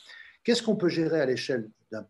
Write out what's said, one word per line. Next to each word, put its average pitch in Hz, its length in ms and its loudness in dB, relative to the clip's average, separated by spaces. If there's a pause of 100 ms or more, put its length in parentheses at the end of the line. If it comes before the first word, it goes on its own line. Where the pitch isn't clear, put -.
(440)
Qu'est-ce 233 180 2
qu'on 208 140 2
peut 175 120 2
gérer 160 320 0
à 135 60 2
l'échelle 123 420 -2 (220)
d'un, 107 200 -10